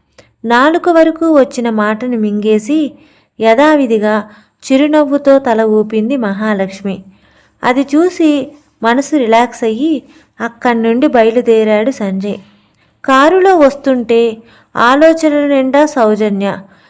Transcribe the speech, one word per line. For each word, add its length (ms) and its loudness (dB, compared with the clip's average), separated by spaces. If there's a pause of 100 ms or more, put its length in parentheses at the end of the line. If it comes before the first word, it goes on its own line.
(460)
నాలుక 440 0
వరకు 500 2
వచ్చిన 300 -2
మాటను 480 -4
మింగేసి 800 -2 (440)
యథావిధిగా 880 0 (420)
చిరునవ్వుతో 680 2
తల 240 -2
ఊపింది 540 -2
మహాలక్ష్మి. 840 -6 (600)
అది 180 0
చూసి 720 -2 (280)
మనసు 320 0
రిలాక్స్ 480 0
అయ్యి 400 -2 (380)
అక్కడి 400 -4
నుండి 260 0
బయలుదేరాడు 840 0
సంజయ్. 440 -6 (680)
కారులో 520 2
వస్తుంటే 800 0 (380)
ఆలోచనల 720 2
నిండా 380 0
సౌజన్య. 720 -2 (320)